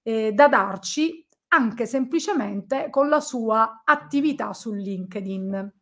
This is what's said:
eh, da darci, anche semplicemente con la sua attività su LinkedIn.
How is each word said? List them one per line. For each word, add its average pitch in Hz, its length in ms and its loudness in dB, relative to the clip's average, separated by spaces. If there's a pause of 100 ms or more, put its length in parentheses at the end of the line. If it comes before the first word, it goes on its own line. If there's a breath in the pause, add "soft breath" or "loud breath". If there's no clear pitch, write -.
eh, 220 320 -2
da 277 140 8
darci, 226 760 0 (240)
anche 233 360 2
semplicemente 262 1040 -2
con 285 200 2
la 302 100 4
sua 220 680 0
attività 285 680 0
su 220 200 -10
LinkedIn. 190 1000 -6 (100)